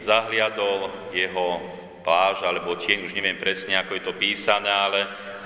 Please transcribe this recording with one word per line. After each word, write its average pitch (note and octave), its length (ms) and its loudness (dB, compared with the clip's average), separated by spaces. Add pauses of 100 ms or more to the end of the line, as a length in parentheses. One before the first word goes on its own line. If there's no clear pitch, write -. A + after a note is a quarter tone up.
zahliadol G#2+ 1120 2
jeho F2+ 480 0 (400)
pláž F#2 400 4
alebo F2 320 0
tieň, G2+ 320 0
už F2 80 -8
neviem G2 240 -2
presne, F#2+ 400 -2
ako F#2 200 -2
je F#2 40 -8
to F#2 120 -4
písané, G2+ 560 0
ale G2 360 2 (400)